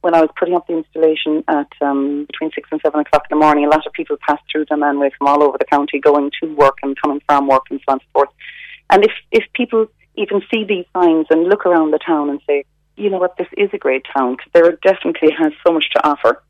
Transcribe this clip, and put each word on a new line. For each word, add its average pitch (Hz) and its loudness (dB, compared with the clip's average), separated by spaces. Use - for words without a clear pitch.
when 170 0
I 165 6
was 156 2
putting 180 -2
up 170 -4
the 170 -4
installation 160 -2
at, 147 -2
um, 143 -4
between - -10
six - -12
and 156 -6
seven 151 0
o'clock 147 0
in 151 -2
the 156 4
morning, 147 2
a 147 0
lot 156 2
of - -12
people 156 -6
pass 147 -2
through 156 -2
Dunmanway 143 0
from 143 0
all 147 4
over 139 2
the 139 -2
county, 143 -2
going 143 2
to 160 -8
work 143 2
and 139 -4
coming 147 -4
from 139 2
work 135 2
and 139 -8
so - -4
on - 2
and 135 -8
so - -20
forth. 139 2
And 196 4
if, 220 2
if 220 2
people 226 -2
even 202 -4
see 226 -4
these 190 -4
signs 165 2
and 165 2
look 202 0
around 160 2
the 156 0
town 147 -2
and 139 -8
say, 143 -2
"You 202 -2
know 190 -4
what, 180 -2
this 180 -8
is 202 -2
a 202 -8
great 131 -4
town," 131 -2
'cause - -20
there 170 6
definitely 170 0
has 156 -2
so 170 4
much 160 -2
to - -2
offer 143 -4